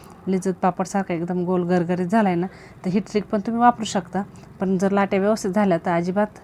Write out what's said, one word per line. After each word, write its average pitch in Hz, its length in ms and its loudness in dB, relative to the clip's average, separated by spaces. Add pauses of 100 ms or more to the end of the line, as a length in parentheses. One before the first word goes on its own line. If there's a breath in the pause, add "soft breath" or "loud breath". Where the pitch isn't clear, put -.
(260 loud breath)
लिज्जत 185 360 0
पापडसारखा 185 520 -2
एकदम 175 300 -2
गोल 185 180 0
गरगरीत 180 440 0
झाला 208 220 2
आहे 175 100 0
ना, 180 80 0 (380 loud breath)
तर 185 60 -4
ही 202 100 0
ट्रिक 190 240 -4
पण 214 160 -4
तुम्ही 233 200 -4
वापरू 240 240 4
शकता. 196 380 -4 (380 loud breath)
पण 190 180 2
जर 190 120 2
लाट्या 196 300 2
व्यवस्थित 208 300 0
झाल्या 190 360 2
तर 185 40 0
अजिबात 180 540 0